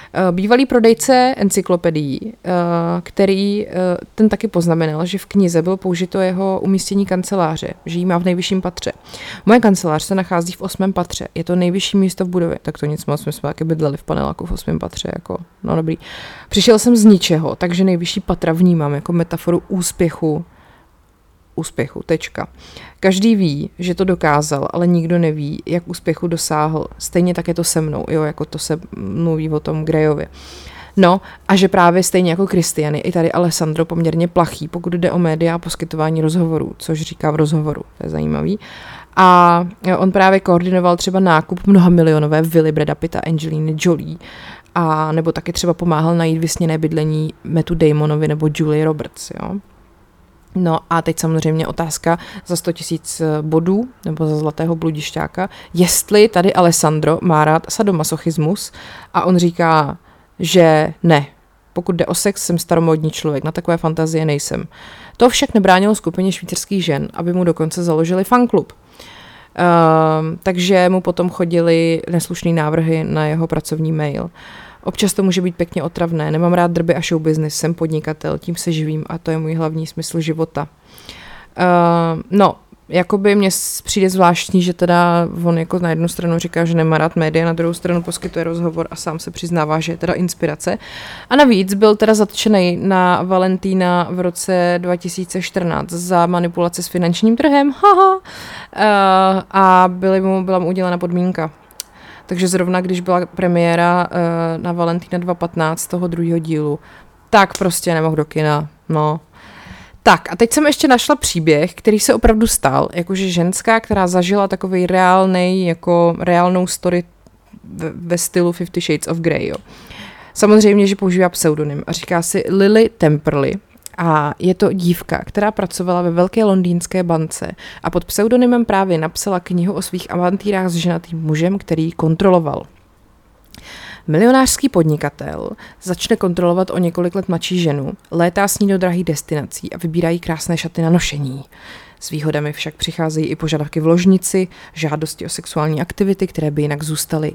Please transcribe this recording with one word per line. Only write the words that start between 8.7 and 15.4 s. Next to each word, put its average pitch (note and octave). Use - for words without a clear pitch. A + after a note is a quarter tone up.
Moje A#3
kancelář F3+
se -
nachází F3+
v -
osmém F#3+
patře, -
je E3
to F3
nejvyšší F3+
místo F#3+
v F3+
budově. F3
Tak -
to D3
nic D3+
moc, D3
my D3+
jsme -
taky D#3+
bydleli D#3
v -
paneláku D#3+
v E3+
osmém -
patře, -
jako, F3+